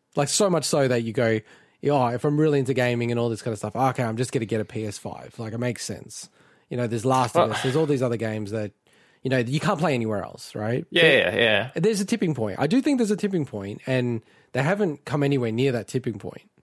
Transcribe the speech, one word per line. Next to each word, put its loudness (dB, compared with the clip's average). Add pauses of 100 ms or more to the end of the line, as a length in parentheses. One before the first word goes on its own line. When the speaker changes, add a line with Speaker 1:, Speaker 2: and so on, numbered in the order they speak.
(160)
Speaker 1:
Like, 0
so 4
much 2
so 2
that 2
you -6
go, 2 (460)
"Oh, 4
if -4
I'm 2
really 4
into 0
gaming 0
and 0
all 0
this -4
kind -4
of -8
stuff, -8
okay, 0
I'm -4
just -4
gonna -2
get -2
a -4
P -8
S -8
five." -14
Like, -8
it -6
makes -4
sense. -12 (400)
You -6
know, 0
there's -2
Last 2
of 6
Speaker 2:
Well -2
Speaker 1:
Us, -4
there's 0
all 2
these 0
other 0
games -4
that, -6 (500)
you -4
know, 2
you 0
can't 0
play 2
anywhere -2
else, -14
right? -4
Speaker 2:
Yeah, 2
Speaker 1:
But 6
Speaker 2:
yeah, 4
yeah. 4
Speaker 1:
there's 2
a -4
tipping 0
point. -4
I 2
do 2
think 2
there's 2
a 2
tipping -2
point, -8
and 0 (300)
they 0
haven't 0
come 0
anywhere 2
near 2
that -4
tipping -6
point. -14 (140)